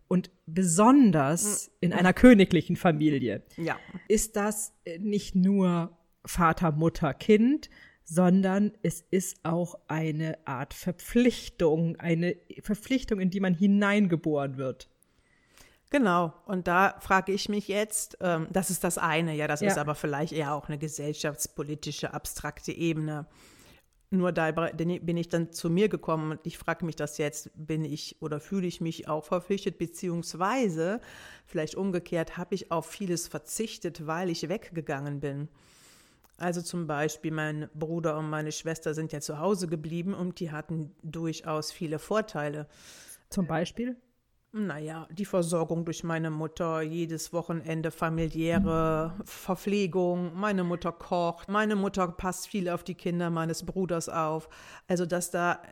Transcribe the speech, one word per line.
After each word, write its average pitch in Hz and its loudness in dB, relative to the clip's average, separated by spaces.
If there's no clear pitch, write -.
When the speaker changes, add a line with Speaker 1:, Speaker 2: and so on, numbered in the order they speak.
Speaker 1:
und 185 0
besonders 185 6
Speaker 2:
Mhm. - -20
Speaker 1:
in 175 2
einer 180 6
königlichen 185 10
Familie 147 2
Speaker 2:
Ja. 160 -4
Speaker 1:
ist - 2
das, 214 -4
äh, 170 -10
nicht 202 -2
nur 180 4
Vater, 170 2
Mutter, 156 2
Kind, 233 4
sondern 190 4
es - -4
ist - -2
auch 165 -2
eine 156 -2
Art 135 -8
Verpflichtung, 165 2
eine 170 0
Verpflichtung, 214 -2
in 185 2
die 196 -2
man 190 2
hineingeboren 170 2
wird. 131 -6
Speaker 2:
Genau. 180 4
Und 190 -4
da 180 4
frage 190 2
ich 196 -2
mich 208 -2
jetzt, - -4
ähm, 170 0
das 185 0
ist 175 -4
das 175 0
eine, 160 0
ja, 151 0
das - 0
Speaker 1:
Ja. 202 2
Speaker 2:
ist 196 2
aber 147 0
vielleicht 151 -2
eher 147 -2
auch 143 -6
eine 151 -6
gesellschaftspolitische, 151 -6
abstrakte - -8
Ebene. 156 -2
Nur 180 2
da 160 2
bin 165 -2
ich 170 -2
dann 165 0
zu - -4
mir 190 4
gekommen 160 -2
und 151 -8
ich - -10
frage 165 -4
mich 156 -6
das 147 -6
jetzt, 147 -6
bin 156 -4
ich - -10
oder 151 -6
fühle 196 -2
ich 170 -6
mich 165 -6
auch 156 -2
verpflichtet, 185 -2
beziehungsweise 175 -2
vielleicht 156 -6
umgekehrt, 175 -2
habe 180 -6
ich - -6
auf 160 -2
vieles 175 -6
verzichtet, 165 -8
weil 170 -2
ich 165 -4
weggegangen 147 -6
bin. 143 -6
Also 175 -2
zum 170 -6
Beispiel 151 -2
mein 151 -4
Bruder 160 -2
und 156 -4
meine 151 -4
Schwester 156 -6
sind 156 -6
ja 147 -6
zu 147 -8
Hause 185 0
geblieben 170 -4
und 180 -6
die 165 -6
hatten 156 -6
durchaus 160 -6
viele 156 -6
Vorteile. 151 -4
Speaker 1:
Zum 190 -2
Beispiel? 175 -4
Speaker 2:
Na 190 -4
ja, 156 -10
die 180 -6
Versorgung 170 0
durch 165 -6
meine 165 -2
Mutter, 160 -4
jedes 160 -6
Wochenende 160 -4
familiäre 160 0
Verpflegung, 180 -2
meine 196 0
Mutter 175 -2
kocht, 170 -2
meine 214 0
Mutter 196 0
passt 175 -6
viel 185 -2
auf 175 -4
die 175 -8
Kinder 175 -2
meines 165 -2
Bruders 175 -4
auf. 160 -2
Also 180 0
dass 175 -2
da 175 0